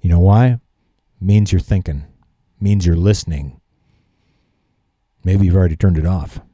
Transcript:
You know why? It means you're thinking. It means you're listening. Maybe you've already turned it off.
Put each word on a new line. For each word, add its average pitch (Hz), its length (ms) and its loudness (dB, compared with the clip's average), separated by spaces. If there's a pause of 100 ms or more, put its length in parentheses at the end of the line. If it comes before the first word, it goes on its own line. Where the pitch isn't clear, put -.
You 92 100 -2
know 85 100 2
why? 104 260 4
It 123 140 -2 (600)
means 101 300 2
you're 90 100 0
thinking. 78 440 -6 (560)
It - 20 -8
means 101 240 0
you're 85 80 2
listening. 85 680 -4 (1600)
Maybe 95 220 0
you've 87 100 2
already 87 200 0
turned 90 220 0
it 78 80 -2
off. 87 340 -6 (120)